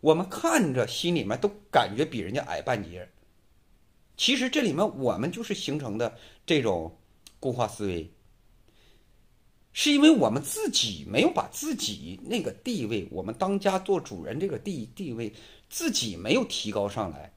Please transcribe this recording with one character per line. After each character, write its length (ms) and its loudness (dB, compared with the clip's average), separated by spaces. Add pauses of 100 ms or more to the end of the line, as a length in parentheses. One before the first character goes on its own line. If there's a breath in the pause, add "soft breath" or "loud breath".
我 120 8
们 160 2
看 420 2
着 160 2
心 280 0
里 80 0
面 180 -2
都 80 2 (220)
感 260 4
觉 80 2
比 140 -6
人 120 -4
家 120 -2
矮 180 -4
半 220 -2
截？ 260 -14 (1040)
其 200 2
实 140 0
这 120 2
里 100 2
面 280 0
我 180 0
们 140 -2
就 100 -10
是 140 -4
形 240 -4
成 180 -6
的 180 -2 (300 loud breath)
这 160 4
种 340 0 (440)
固 120 -2
化 160 0
思 200 -4
维， 260 -4 (1600 soft breath)
是 180 2
因 100 6
为 100 12
我 180 6
们 140 0
自 260 -2
己 400 -2
没 120 2
有 100 4
把 200 -2
自 220 -6
己 500 -8
那 160 -4
个 120 -4
地 340 -4
位， 240 -4
我 140 -8
们 100 -6
当 260 -2
家 200 0
做 200 0
主 240 -10
人 160 -6
这 80 -2
个 120 -4
地-， 260 -6 (100)
地 160 -8
位， 220 -6 (360 loud breath)
自 200 -4
己 260 -2
没 180 0
有 120 2
提 260 -6
高 160 0
上 220 -4
来 280 -14